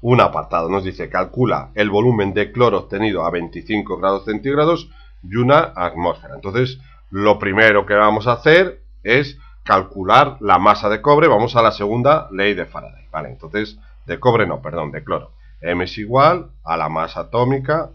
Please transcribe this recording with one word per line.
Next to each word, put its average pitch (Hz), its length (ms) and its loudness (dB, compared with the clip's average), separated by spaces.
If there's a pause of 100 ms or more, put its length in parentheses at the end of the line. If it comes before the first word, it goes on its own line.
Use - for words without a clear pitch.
un 120 200 4
apartado. 82 480 0
Nos 95 160 -2
dice, 90 240 -8
calcula 92 680 -4
el 107 160 0
volumen 104 440 0
de 104 180 -4
cloro 117 260 0
obtenido 98 460 -4
a 85 60 -4
veinticinco 87 680 -6
grados 98 260 -2
centígrados 139 680 -2 (320)
y 95 140 -10
una 143 380 2
atmósfera. 85 640 -6
Entonces, 120 420 -6 (320)
lo 101 280 2
primero 104 460 4
que 104 100 -2
vamos 107 340 2
a 120 60 2
hacer 170 460 2 (220)
es 131 360 -2 (260)
calcular 101 760 2
la 101 180 4
masa 104 300 2
de 104 120 -2
cobre. 147 280 4
Vamos 117 260 2
a 117 80 4
la 110 100 4
segunda 123 600 0
ley 98 220 -2
de 87 100 -6
Faraday, - 460 -16
¿vale? 78 180 -10
Entonces, 80 500 -10 (280)
de 82 120 -6
cobre 117 280 2
no, 71 160 -6
perdón, 78 280 -8
de 78 140 -14
cloro. - 280 -6 (280)
M 87 240 -4
es - 140 -10
igual 135 540 0 (120)
a 80 120 -4
la 80 120 -4
masa 80 340 -6
atómica, 135 720 -4